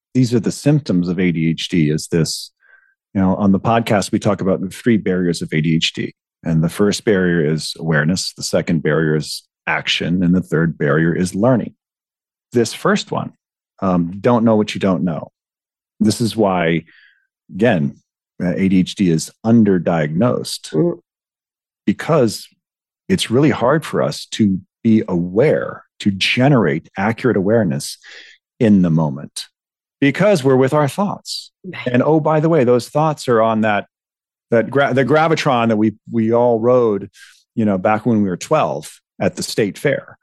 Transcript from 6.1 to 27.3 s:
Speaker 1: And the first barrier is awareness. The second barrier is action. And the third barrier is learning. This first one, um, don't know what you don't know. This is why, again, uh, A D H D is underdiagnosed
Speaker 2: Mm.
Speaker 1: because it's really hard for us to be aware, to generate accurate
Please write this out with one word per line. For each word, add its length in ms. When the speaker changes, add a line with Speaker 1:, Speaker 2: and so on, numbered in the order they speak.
Speaker 1:
And 200
the 60
first 340
barrier 400
is 360
awareness. 540
The 100
second 400
barrier 320
is 260
action. 560
And 140
the 60
third 360
barrier 380
is 180
learning. 400
This 220
first 380
one, 220
um, 380
don't 240
know 120
what 200
you 40
don't 240
know. 280
This 220
is 140
why, 480
again, 440
uh, 160
A 120
D 120
H 140
D 160
is 220
underdiagnosed 1300
Speaker 2:
Mm. 260
Speaker 1:
because 600
it's 220
really 180
hard 340
for 200
us 300
to 260
be 240
aware, 760
to 100
generate 760
accurate 400